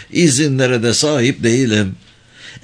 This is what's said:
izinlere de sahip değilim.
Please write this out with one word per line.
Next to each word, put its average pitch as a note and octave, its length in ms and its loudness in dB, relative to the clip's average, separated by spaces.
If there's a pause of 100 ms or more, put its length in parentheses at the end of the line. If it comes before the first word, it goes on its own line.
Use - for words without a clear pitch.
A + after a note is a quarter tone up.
(120)
izinlere C3 680 2
de A#2 120 0
sahip C#3 480 0
değilim. A2 540 0 (680)